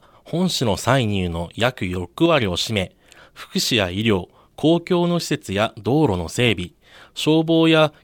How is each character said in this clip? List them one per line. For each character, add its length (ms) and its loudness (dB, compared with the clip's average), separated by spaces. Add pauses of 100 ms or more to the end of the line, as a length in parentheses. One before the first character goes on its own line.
(240)
本 240 -2
市 160 -2
の 140 0
歳 280 2
入 220 0
の 260 -6
約 300 -2
六 420 -2
割 200 2
を 100 -2
占 160 -6
め、 240 -4 (380)
福 240 -10
祉 180 -2
や 140 0
医 100 -4
療、 280 0 (280)
公 240 2
共 280 0
の 120 0
施 60 -6
設 260 -6
や 240 0
道 320 0
路 80 0
の 140 -6
整 240 0
備、 160 -6 (420)
消 320 0
防 240 2
や 240 4 (120)